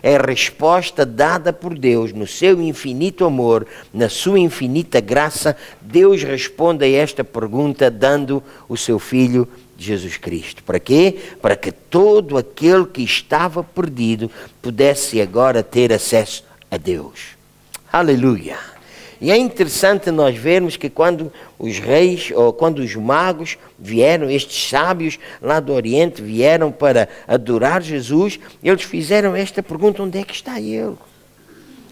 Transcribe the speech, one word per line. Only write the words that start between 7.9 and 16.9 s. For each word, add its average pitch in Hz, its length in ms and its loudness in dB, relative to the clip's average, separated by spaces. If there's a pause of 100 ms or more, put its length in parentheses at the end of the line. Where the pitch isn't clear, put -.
o 123 80 -8
seu 113 220 -2
Filho 123 480 2 (280)
de 85 100 -18
Jesus 92 320 -6
Cristo. - 460 -10
Para 90 160 -4
quê? 175 380 4 (240)
Para 104 140 2
que - 160 -8
todo 185 640 2
aquele 170 480 2
que - 180 -8
estava 160 600 -2
perdido 117 680 -4 (300)
pudesse 123 600 0
agora 117 420 2
ter 123 280 2
acesso 110 520 0 (260)
a 87 80 -8
Deus. 80 580 -8 (560)